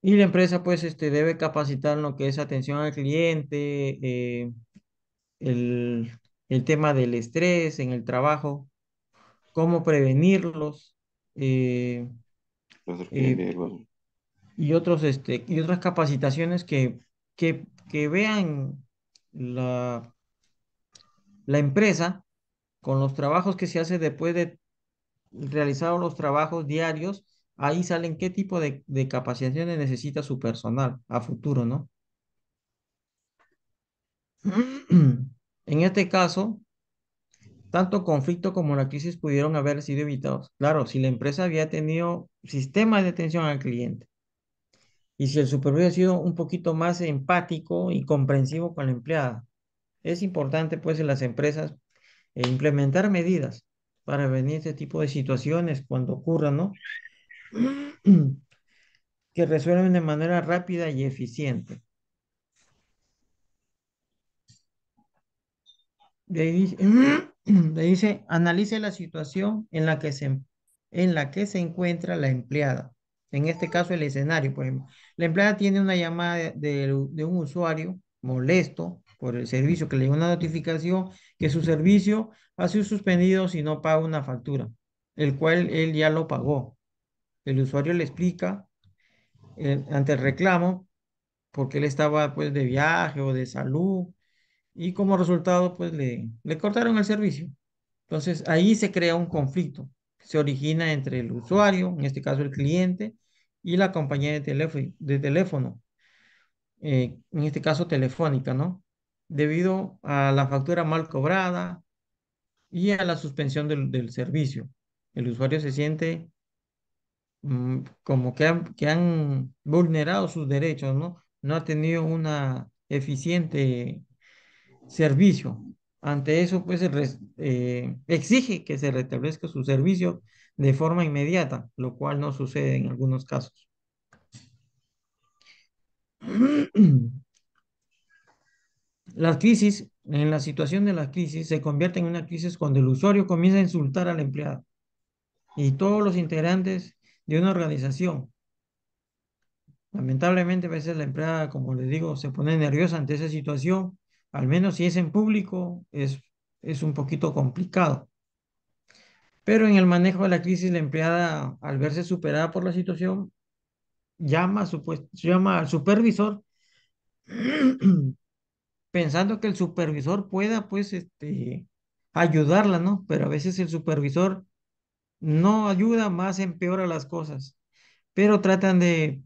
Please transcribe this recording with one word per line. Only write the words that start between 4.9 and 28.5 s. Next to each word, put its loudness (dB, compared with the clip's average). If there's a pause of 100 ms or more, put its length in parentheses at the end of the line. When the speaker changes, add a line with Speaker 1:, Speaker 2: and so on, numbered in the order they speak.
Speaker 1:
el, -2 (380)
el 2
tema 2
del 2
estrés 0
en -4
el -6
trabajo, -2 (840)
cómo 2
prevenirlos, 2 (400)
eh, -2 (760)
Speaker 2:
Profesor, -10
Speaker 1:
eh, -20
Speaker 2:
¿quiere 2
leer -4
algo? -8 (680)
Speaker 1:
y 0
otros, 2
este, -2
y -2
otras 0
capacitaciones 0
que, 0 (380)
que, -2 (240)
que -2
vean -2 (460)
la, -6 (1300)
la 2
empresa 2 (560)
con 0
los 0
trabajos 0
que -4
se -4
hace -2
después -2
de -4 (720)
realizados -2
los -4
trabajos -2
diarios, -4 (300)
ahí -2
salen -4
qué -4
tipo -4